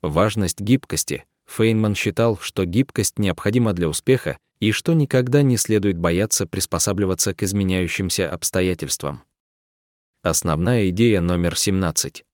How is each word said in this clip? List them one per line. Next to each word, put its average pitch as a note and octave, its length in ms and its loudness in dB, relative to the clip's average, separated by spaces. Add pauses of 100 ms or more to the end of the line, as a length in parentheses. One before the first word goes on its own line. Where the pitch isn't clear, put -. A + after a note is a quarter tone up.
Важность F#2+ 580 0
гибкости. - 640 -2 (220)
Фейнман A2 480 2
считал, A2 440 0
что - 260 -4
гибкость G2+ 540 -2
необходима G#2+ 540 0
для F2 160 0
успеха D#2 500 0 (220)
и G#2+ 100 2
что C3+ 220 0
никогда C3+ 500 2
не C3 140 4
следует G2+ 420 0
бояться F2 480 0
приспосабливаться F#2 880 -2
к - 80 -6
изменяющимся F#2 880 0
обстоятельствам. E2+ 920 -4 (1000)
Основная F2+ 680 0
идея G#2 300 4
номер F2 380 0
семнадцать. - 760 -2